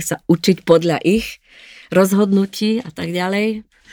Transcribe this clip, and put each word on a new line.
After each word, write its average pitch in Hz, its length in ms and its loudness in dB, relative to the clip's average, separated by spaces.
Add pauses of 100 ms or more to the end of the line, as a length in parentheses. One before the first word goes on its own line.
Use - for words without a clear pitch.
sa - 240 -8
učiť 165 380 2
podľa 165 380 2
ich 220 380 -2 (480)
rozhodnutí 196 920 0
a 202 100 -12
tak 165 200 -10
ďalej. 202 560 -4 (280)